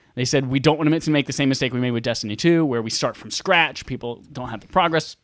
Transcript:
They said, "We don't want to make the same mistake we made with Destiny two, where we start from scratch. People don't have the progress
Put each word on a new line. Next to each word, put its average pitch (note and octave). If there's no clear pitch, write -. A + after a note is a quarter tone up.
They B2+
said, C3+
"We C3+
don't D3+
want D3+
to D#3
make C#3+
the C#3
same C#3+
mistake C3
we B2
made B2
with A#2
Destiny A2+
two, E3
where A#2+
we A2
start A#2
from A2
scratch. -
People A#2+
don't B2
have A2+
the -
progress E3